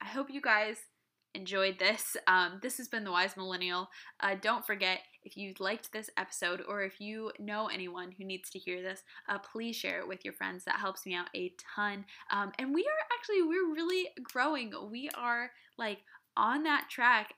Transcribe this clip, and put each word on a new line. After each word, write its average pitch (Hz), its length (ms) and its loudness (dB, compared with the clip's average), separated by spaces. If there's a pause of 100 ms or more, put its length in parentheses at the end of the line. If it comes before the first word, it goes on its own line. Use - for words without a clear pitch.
I 196 60 -8
hope 269 200 -4
you 277 140 -8
guys 220 340 4 (580)
enjoyed 190 440 2
this. 202 380 2 (100)
Um, 185 360 8
this 254 160 -4
has 247 100 -10
been 220 160 -2
The 185 80 -4
Wise 185 240 4
Millennial. 180 520 -2 (300)
Uh, 196 220 2
don't 226 260 2
forget, 190 340 2 (220)
if - 140 -18
you 196 240 -8
liked 202 320 -2
this 220 240 -8
episode 180 500 -2
or 202 160 -2
if 196 180 -4
you 214 380 -8
know 208 300 -2
anyone 180 480 -6
who 190 80 -12
needs 185 260 -8
to 196 80 -10
hear 180 240 -6
this, 190 200 -8 (260)
uh, 202 100 -2
please 226 380 -8
share 185 240 -2
it - 80 -6
with 185 160 -8
your 196 100 -8
friends. 185 300 -6
That - 160 0
helps 190 260 -4
me 185 80 -4
out 175 220 -2
a 180 180 -4 (220)
ton. 202 300 -2 (260)
Um, 202 260 0
and 269 160 0
we 339 80 4
are 523 340 0
actually, 415 260 2
we're 339 300 2
really 349 360 0 (140)
growing. 254 500 0 (180)
We 254 260 -6
are, 240 360 0 (240)
like, 214 220 -2 (380)
on 254 280 4
that 294 260 4
track. 233 480 6